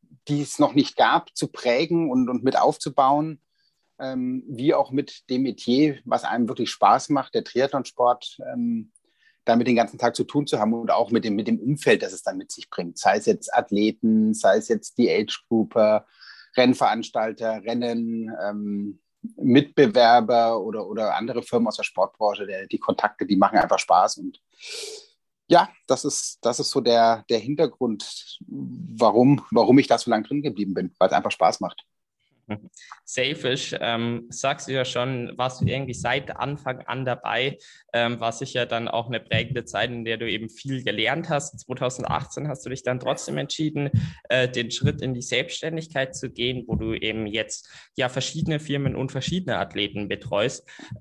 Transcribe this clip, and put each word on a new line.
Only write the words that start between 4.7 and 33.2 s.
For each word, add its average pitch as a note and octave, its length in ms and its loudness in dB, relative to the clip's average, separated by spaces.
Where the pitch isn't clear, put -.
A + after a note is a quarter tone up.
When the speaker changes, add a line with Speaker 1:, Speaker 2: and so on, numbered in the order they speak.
Speaker 1:
auch C#3 160 2
mit - 400 -6
dem B2+ 120 0
Metier, C3+ 600 2
was A#2+ 200 0
einem A#2 240 0
wirklich A#2+ 220 -4
Spaß G#2+ 400 4
macht, C#3 240 -2
der A2 100 0
Triathlonsport, B2 920 0
ähm, A#2+ 380 -4
damit A#2 220 4
den B2 100 4
ganzen - 220 0
Tag A#2+ 180 0
zu B2 80 0
tun C#3+ 220 -2
zu C#3 120 -2
haben G#2+ 140 2
und A#2 180 -2
auch A2+ 200 2
mit A#2 140 2
dem, G#2+ 120 -2
mit G#2+ 100 -2
dem A#2 140 2
Umfeld, C3 420 2
das F#2+ 100 -6
es - 100 -12
dann - 160 -4
mit F#2+ 120 -12
sich - 200 -16
bringt. F2 280 -8
Sei G2 180 2
es G#2+ 100 -4
jetzt - 280 0
Athleten, A2 800 2
sei - 220 4
es D#3 120 -2
jetzt - 300 -4
die A#2+ 120 4
Age-Grouper, G#2+ 960 0
Rennveranstalter, A2+ 1080 0
Rennen, A#2 680 -4
ähm, G#2 580 -6
Mitbewerber A#2+ 1200 4
oder, G#2 260 -8
oder G#2 280 -2
andere A2 280 -4
Firmen A#2 260 0
aus G#2+ 80 -6
der G#2+ 80 -8
Sportbranche, G2+ 640 -2
der, F#2+ 200 -8
die - 120 -4
Kontakte, - 460 -2
die F#2 120 2
machen G2 220 4
einfach F#2+ 200 4
Spaß. F#2 400 4
Und F2+ 220 -12
ja, E3+ 200 6
das B2+ 180 0
ist, - 400 -6
das B2 140 0
ist - 120 -2
so C#3 100 0
der, A#2 480 4
der A#2 100 2
Hintergrund, - 1080 -4
warum, B2 1040 4
warum A#2 280 8
ich C#3 80 6
da A#2 120 4
so - 120 -4
lange A2 160 0
drin D3 160 -4
geblieben G2 320 -2
bin, F#2 240 -4
weil F#2 100 4
es - 60 0
einfach - 160 2
Spaß G2 300 2
macht. - 240 -8
Speaker 2:
Mhm. G#2 240 -10
Selfish, C3 760 -2